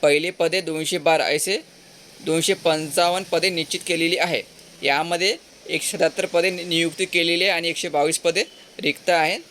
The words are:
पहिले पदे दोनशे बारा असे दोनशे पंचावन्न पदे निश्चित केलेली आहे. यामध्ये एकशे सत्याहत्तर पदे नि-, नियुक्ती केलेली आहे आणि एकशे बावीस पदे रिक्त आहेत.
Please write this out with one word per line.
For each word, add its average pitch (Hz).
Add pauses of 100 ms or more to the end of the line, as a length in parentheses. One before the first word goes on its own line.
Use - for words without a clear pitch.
पहिले 151
पदे 175
दोनशे 160
बारा 156
असे 160 (680)
दोनशे 160
पंचावन्न 175
पदे 175
निश्चित 170
केलेली 165
आहे. 165 (400)
यामध्ये 165 (320)
एकशे -
सत्याहत्तर 165
पदे 175
नि-, 180
नियुक्ती 170
केलेली 175
आहे 196
आणि 170
एकशे 170
बावीस 151
पदे 175 (380)
रिक्त -
आहेत. 170 (100)